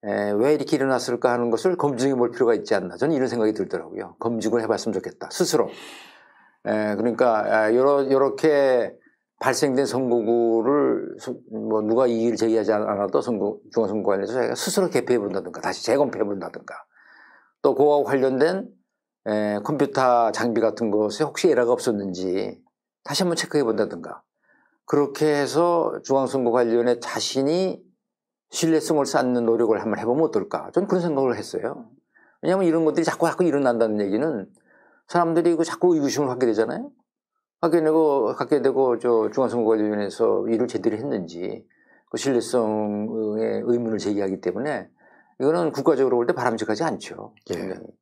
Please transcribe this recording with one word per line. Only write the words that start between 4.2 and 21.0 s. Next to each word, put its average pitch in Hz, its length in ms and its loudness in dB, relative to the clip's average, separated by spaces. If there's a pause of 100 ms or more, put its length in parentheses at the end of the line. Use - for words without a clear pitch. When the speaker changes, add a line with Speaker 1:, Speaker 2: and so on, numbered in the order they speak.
Speaker 1:
해봤으면 107 300 -2
좋겠다. - 380 -8
스스로. 156 380 0 (960)
에, 107 300 -2
그러니까, 113 500 2
아, 107 280 2
요러-, 135 380 2
요렇게 135 840 2 (440)
발생된 135 460 0
선거구를 120 1300 0
수-, 123 200 -10 (120)
뭐 110 320 -2
누가 117 240 2
이의를 117 300 0
제기하지 110 360 2
않-, 107 160 0
않아도 101 320 0
선거-, 104 380 -4 (120)
중앙선거관리에서 101 600 -2
자기가 120 220 -2
스스로 180 340 0
개표해 123 300 0
본다든가 92 420 -6
다시 - 240 -6
재검표해 117 400 2
본다든가 95 480 -10 (880)
또 135 140 4
그거와 147 280 4
관련된, 135 640 0 (600)
에, 104 360 -2
컴퓨터 131 680 2
장비 113 300 0
같은 110 300 0
것에 107 320 0